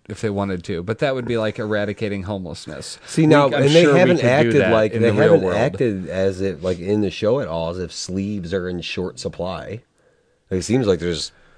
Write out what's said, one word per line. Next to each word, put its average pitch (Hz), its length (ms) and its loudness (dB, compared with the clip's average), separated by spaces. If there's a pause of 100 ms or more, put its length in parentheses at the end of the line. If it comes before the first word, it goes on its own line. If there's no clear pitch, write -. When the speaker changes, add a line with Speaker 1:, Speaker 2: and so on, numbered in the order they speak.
Speaker 1:
if 98 120 -12
they 110 100 -2
wanted 98 340 -4
to, 87 200 -6
but 107 160 -6
that 135 160 0
would 123 100 -6
be 117 100 -2
like 110 220 -2
eradicating 104 640 -4
homelessness. 90 840 -10
Speaker 2:
See, - 160 0
Speaker 1:
We, 156 40 6
Speaker 2:
now, 147 200 6
Speaker 1:
I'm 135 80 0
Speaker 2:
and 139 100 2
they 156 180 8
Speaker 1:
sure 147 120 6
we - 40 6
Speaker 2:
haven't - 200 6
Speaker 1:
could - 40 0
do - 60 2
Speaker 2:
acted 139 320 4
Speaker 1:
that 95 120 2
Speaker 2:
like, 110 200 2
Speaker 1:
in 113 100 0
Speaker 2:
they 117 80 4
Speaker 1:
the 101 40 0
real 104 80 2 (100)
Speaker 2:
haven't 156 140 6
Speaker 1:
world. 90 120 0
Speaker 2:
acted 113 500 -2
as 92 320 -2
it, 90 220 -4
like, 92 160 -2
in 101 220 0
the 98 100 0
show 113 300 0
at 101 80 -6
all, 82 220 -4
as 90 100 -8
if 85 120 -6
sleeves 98 640 -6
are 90 140 -4
in 87 140 -6
short - 360 -8
supply. 87 640 -10 (640)
Like, 95 120 -2
it 85 40 -8
seems 120 220 0
like 92 140 2
there's, 82 320 -6 (260)